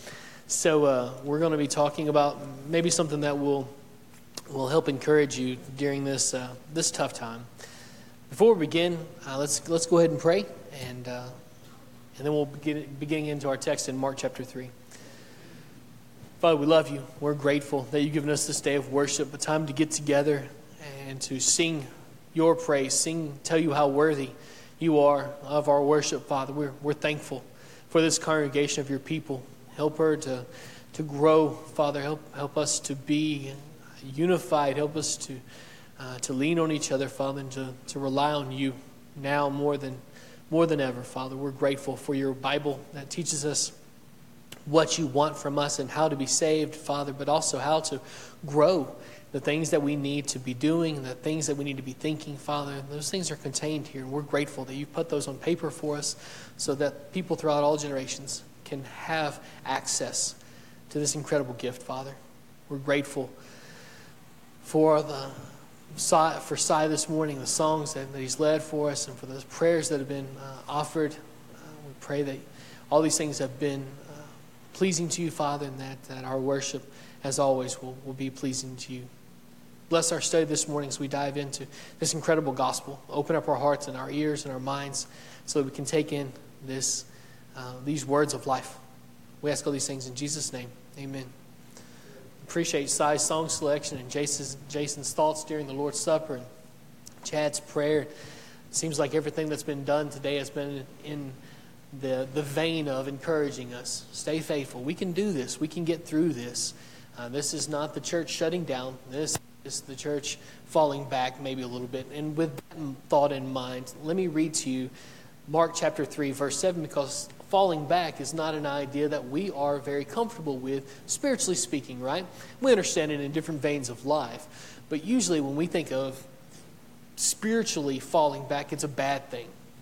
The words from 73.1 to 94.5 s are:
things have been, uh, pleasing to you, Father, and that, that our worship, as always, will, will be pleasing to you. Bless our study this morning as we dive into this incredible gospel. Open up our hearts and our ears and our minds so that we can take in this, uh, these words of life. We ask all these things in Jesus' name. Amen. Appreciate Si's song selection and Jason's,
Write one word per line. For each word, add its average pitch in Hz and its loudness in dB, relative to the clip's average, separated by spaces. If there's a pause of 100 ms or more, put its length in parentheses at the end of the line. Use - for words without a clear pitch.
things 151 -2
have 131 -4
been, 139 -2 (240)
uh, 147 -14 (500)
pleasing 175 0
to - -2
you, 165 0
Father, 143 -2
and 131 -8
that, 135 -10
that 131 -12
our 131 -2
worship, 135 -2 (360)
as 139 -2
always, 131 2
will, 127 -10
will 135 -6
be 131 -4
pleasing 127 -6
to - -10
you. 123 -10 (840)
Bless 165 4
our 156 0
study 165 4
this 151 0
morning 147 -2
as 131 -6
we 139 -2
dive 139 -2
into 139 -6 (320)
this 160 0
incredible 156 2
gospel. 131 -2
Open 147 0
up 147 0
our 147 6
hearts 139 2
and 131 -8
our 131 -8
ears 147 0
and 139 -8
our 131 -6
minds 139 -4 (400)
so - 0
that 139 4
we 135 -6
can 139 -8
take 151 2
in 143 -4 (320)
this, 131 -2 (500)
uh, 127 -10 (120)
these 147 0
words 143 4
of 135 -6
life. 131 -2 (640)
We 147 2
ask 139 -2
all 147 2
these 135 0
things 131 -6
in 127 -12
Jesus' 143 -4
name. 123 -8 (280)
Amen. 135 -8 (1200)
Appreciate 160 -2
Si's 151 2
song 160 0
selection 147 0
and 127 -12
Jason's, 143 -4 (120)